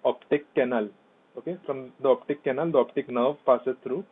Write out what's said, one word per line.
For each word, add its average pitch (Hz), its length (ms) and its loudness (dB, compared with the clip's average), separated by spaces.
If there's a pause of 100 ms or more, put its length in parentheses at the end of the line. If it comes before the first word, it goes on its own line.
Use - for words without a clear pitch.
optic - 500 -2
canal. 123 340 0 (500)
Okay, 170 180 -8 (100)
from 131 260 -8 (100)
the 139 60 2
optic 131 360 0
canal, 143 260 -2
the 147 80 4
optic 127 320 0
nerve 123 340 0
passes 127 380 2
through. 139 300 -6